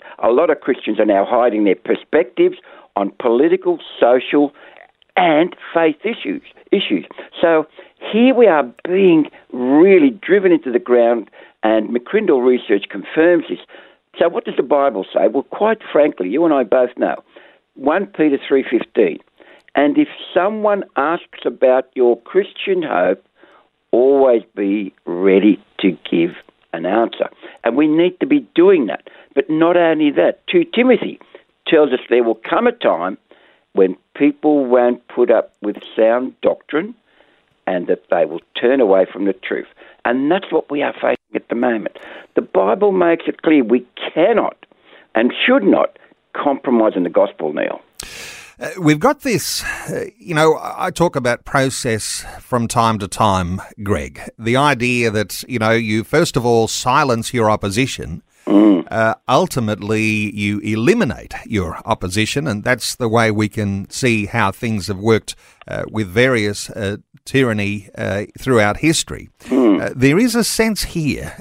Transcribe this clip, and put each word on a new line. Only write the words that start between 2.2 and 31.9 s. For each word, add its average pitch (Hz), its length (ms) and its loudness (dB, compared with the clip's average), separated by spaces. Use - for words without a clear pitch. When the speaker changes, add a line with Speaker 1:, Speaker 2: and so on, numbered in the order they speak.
Speaker 1:
on 101 220 -4
political, 165 600 0
social, 135 540 2
and 175 400 2
faith 165 320 2
issues, 196 380 -8
issues. 110 360 -2
So 160 260 2
here 240 220 4
we 233 120 6
are 156 180 4
being 175 440 4
really 147 580 6
driven 185 420 2
into 151 180 0
the 120 80 2
ground, 120 520 2
and 110 260 2
McCrindle 131 580 0
Research 120 440 2
confirms 160 580 0
this. 87 100 -8
So 170 100 4
what - 160 -8
does 180 120 -10
the - 60 0
Bible 127 520 0
say? 95 140 2
Well, 127 160 -2
quite 214 340 -2
frankly, 151 380 0
you 139 160 0
and 165 80 2
I 135 120 2
both 123 340 0
know. 90 180 -2
One 160 320 -2
Peter 156 320 0
three 135 220 2
fifteen. 110 480 0
"And 143 240 0
if 151 100 2
someone 208 520 -2
asks 156 480 -4
about 127 400 2
your 120 280 2
Christian 190 600 -2
hope, - 400 -2
always 131 520 4
be 101 400 -4
ready 95 580 4
to 98 100 2
give 87 200 0
an 82 140 -8
answer." 107 420 -2
And 117 120 0
we 151 100 4
need 170 340 2
to 151 60 -4
be 139 140 2
doing 170 320 4
that. - 220 -8
But - 160 0
not 165 260 0
only 160 360 2
that, 156 340 0
two 170 180 2
Timothy 240 560 0
tells 147 240 4